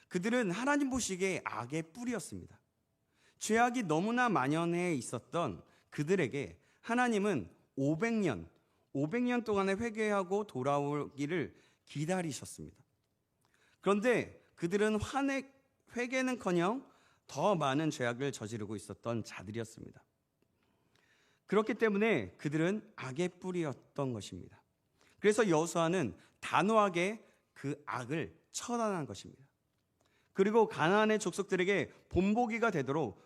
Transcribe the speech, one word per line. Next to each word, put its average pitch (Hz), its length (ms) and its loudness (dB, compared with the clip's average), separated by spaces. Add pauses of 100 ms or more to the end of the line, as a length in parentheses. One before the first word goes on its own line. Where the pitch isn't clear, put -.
그들은 214 420 0
하나님 269 400 2
보시기에 190 540 -2
악의 143 480 -6
뿌리였습니다. 220 680 -8 (800)
죄악이 233 460 2
너무나 220 440 2
만연해 170 680 2
있었던 123 680 -4 (280)
그들에게 143 680 -2 (220)
하나님은 214 680 0 (260)
오백 160 380 0
년, 131 340 -2 (440)
오백 165 300 0
년 247 220 0
동안에 196 300 2
회개하고 208 720 0
돌아오기를 143 1080 -2 (300)
기다리셨습니다. 147 920 -6 (1040)
그런데 202 760 0
그들은 208 460 0
환해-, 269 500 -2 (460)
회개는커녕 247 920 0 (400)
더 190 280 2
많은 151 360 2
죄악을 123 420 -2
저지르고 107 440 -8
있었던 107 480 -6
자들이었습니다. - 800 -12 (1400)
그렇기 214 280 2
때문에 202 640 2
그들은 160 580 -2
악의 143 440 -6
뿌리였던 147 720 -4
것입니다. - 500 -12 (560)
그래서 214 300 4
여호수아는 165 680 2 (240)
단호하게 196 880 2 (260)
그 - 340 -8
악을 123 520 -6 (140)
처단한 214 540 -2
것입니다. - 360 -14 (920)
그리고 214 360 4
가나안의 208 500 4
족속들에게 185 760 0 (160)
본보기가 220 640 2
되도록 139 560 -2